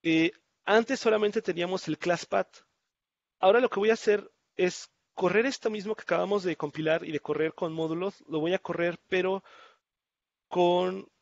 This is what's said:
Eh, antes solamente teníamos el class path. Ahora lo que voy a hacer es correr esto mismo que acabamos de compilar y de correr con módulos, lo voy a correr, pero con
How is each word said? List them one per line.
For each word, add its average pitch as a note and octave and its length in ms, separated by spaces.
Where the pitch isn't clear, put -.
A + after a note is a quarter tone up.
Eh, E3 280
antes A#3 340
solamente G#3+ 400
teníamos F3 480
el D3+ 100
class F3 280
path. - 320
Ahora G3+ 220
lo B3+ 100
que G3+ 100
voy G#3+ 80
a A3+ 60
hacer G#3 360
es - 380
correr F#3 320
esto B3 240
mismo G#3+ 240
que - 80
acabamos F#3 400
de E3+ 140
compilar D#3 480
y E3 80
de D3 80
correr D#3 340
con E3 180
módulos, D#3+ 560
lo D3+ 120
voy E3 120
a F#3+ 60
correr, E3+ 500
pero F#3 340
con F3+ 640